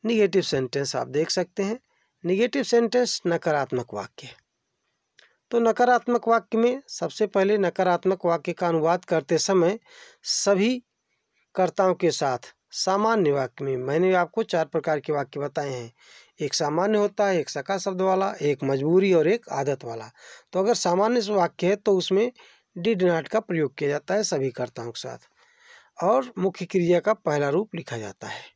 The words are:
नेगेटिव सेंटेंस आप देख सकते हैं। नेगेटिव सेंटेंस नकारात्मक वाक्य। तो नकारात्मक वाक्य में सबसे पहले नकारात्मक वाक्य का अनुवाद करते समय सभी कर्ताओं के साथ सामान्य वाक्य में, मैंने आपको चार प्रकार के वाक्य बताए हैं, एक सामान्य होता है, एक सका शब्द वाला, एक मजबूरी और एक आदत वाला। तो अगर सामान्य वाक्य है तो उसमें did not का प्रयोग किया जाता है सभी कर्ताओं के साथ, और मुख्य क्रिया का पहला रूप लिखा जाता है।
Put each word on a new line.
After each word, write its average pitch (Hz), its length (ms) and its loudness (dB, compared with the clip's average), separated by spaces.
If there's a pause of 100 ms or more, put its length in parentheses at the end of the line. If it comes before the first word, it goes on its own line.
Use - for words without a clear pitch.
नेगेटिव 202 360 2
सेंटेंस 139 540 -2
आप 127 120 -4
देख 147 220 -2
सकते 185 340 -4
हैं। 220 160 -4 (440)
नेगेटिव 214 400 0
सेंटेंस 233 640 2
नकारात्मक 147 680 -2
वाक्य। 101 420 -12 (1160)
तो 240 80 2
नकारात्मक 240 680 2
वाक्य 226 300 2
में 247 300 2
सबसे 175 400 -4
पहले 196 300 2
नकारात्मक 185 680 0
वाक्य 170 280 -2
का 175 140 -2
अनुवाद 165 380 0
करते 160 320 0
समय 190 420 2 (440)
सभी 208 580 0 (760)
कर्ताओं 185 380 2
के 165 180 2
साथ 131 420 -4 (180)
सामान्य 202 600 2
वाक्य 139 340 -4
में, 135 120 -2
मैंने 156 360 0
आपको 180 300 0
चार 170 220 -2
प्रकार 151 340 -2
के 151 140 -6
वाक्य 143 260 -6
बताए 143 300 -6
हैं, 120 220 -10 (500)
एक 147 120 -4
सामान्य 170 440 0
होता 208 300 0
है, 185 120 2
एक 143 100 -4
सका 190 280 -6
शब्द 185 240 -6
वाला, 190 300 0
एक 147 320 -4
मजबूरी 160 500 2
और 160 140 4
एक 233 240 -2
आदत 139 340 -4
वाला। 113 260 -12 (400)
तो 180 80 -2
अगर 208 140 2
सामान्य 208 580 0
वाक्य 180 360 0
है 202 80 2
तो 202 220 2
उसमें 196 340 0 (440)
did 185 280 0
not 165 240 2
का 214 120 0
प्रयोग 160 360 -2
किया 143 140 -2
जाता 143 240 -4
है 208 100 0
सभी 135 280 -2
कर्ताओं 120 400 -8
के - 80 -12
साथ, 123 300 -14 (720)
और 247 340 0
मुख्य 180 280 -4
क्रिया 175 340 2
का 208 140 0
पहला 147 360 0
रूप 185 260 -2
लिखा 123 220 -10
जाता 98 300 -12
है। - 160 -14 (120)